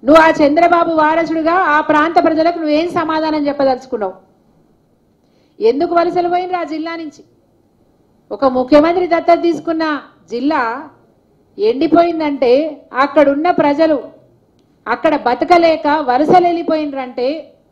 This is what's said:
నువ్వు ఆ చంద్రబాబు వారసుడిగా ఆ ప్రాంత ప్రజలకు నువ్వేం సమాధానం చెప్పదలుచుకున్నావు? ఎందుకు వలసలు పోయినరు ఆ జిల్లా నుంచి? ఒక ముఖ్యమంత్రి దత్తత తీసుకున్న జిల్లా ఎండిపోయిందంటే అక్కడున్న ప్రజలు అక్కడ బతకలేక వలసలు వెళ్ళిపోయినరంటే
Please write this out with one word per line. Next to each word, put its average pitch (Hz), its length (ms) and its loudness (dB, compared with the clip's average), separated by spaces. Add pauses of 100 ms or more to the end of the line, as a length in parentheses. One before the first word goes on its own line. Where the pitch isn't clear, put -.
నువ్వు 311 180 6
ఆ 320 60 4 (120)
చంద్రబాబు 339 520 2
వారసుడిగా 320 600 0
ఆ 330 280 0
ప్రాంత 311 340 0 (100)
ప్రజలకు 330 340 0
నువ్వేం 320 300 -2
సమాధానం 311 600 -4
చెప్పదలుచుకున్నావు? 254 680 -4 (1500)
ఎందుకు 277 340 0
వలసలు 349 340 0
పోయినరు 359 280 -4
ఆ 349 60 -4
జిల్లా 320 340 -8
నుంచి? 320 260 -16 (1120)
ఒక 208 100 -6
ముఖ్యమంత్రి 294 640 2
దత్తత 330 360 2
తీసుకున్న 320 580 -2 (300)
జిల్లా 269 320 -2 (960)
ఎండిపోయిందంటే 294 920 2 (500)
అక్కడున్న 285 480 2
ప్రజలు 302 480 0 (920)
అక్కడ 226 280 -2 (100)
బతకలేక 320 600 2 (220)
వలసలు 311 380 4
వెళ్ళిపోయినరంటే 294 1080 -4 (180)